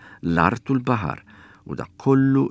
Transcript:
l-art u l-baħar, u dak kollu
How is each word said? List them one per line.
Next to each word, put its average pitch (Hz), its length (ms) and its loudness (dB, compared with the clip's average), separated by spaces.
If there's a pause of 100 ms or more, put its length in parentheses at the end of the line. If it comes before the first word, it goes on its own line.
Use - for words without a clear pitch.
(300)
l-art 85 400 2
u 135 80 0
l-baħar, 120 480 -4 (400)
u 76 80 -12
dak 60 240 -10
kollu 135 520 2